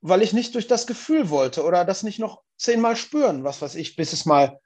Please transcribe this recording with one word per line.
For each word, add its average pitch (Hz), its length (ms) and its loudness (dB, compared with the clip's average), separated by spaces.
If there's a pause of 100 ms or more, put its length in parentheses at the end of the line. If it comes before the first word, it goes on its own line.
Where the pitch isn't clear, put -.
weil 185 200 4
ich 202 100 0
nicht 233 220 -2
durch 226 140 -4
das 240 180 0
Gefühl 277 440 -2
wollte 139 340 0
oder 175 200 2
das 190 180 -4
nicht 214 160 -8
noch 220 240 -8 (160)
zehnmal 233 380 0
spüren, 233 480 -2
was 139 180 -6
weiß 143 140 -8
ich, 160 200 -10
bis 156 160 -4
es 165 140 -6
mal 143 400 4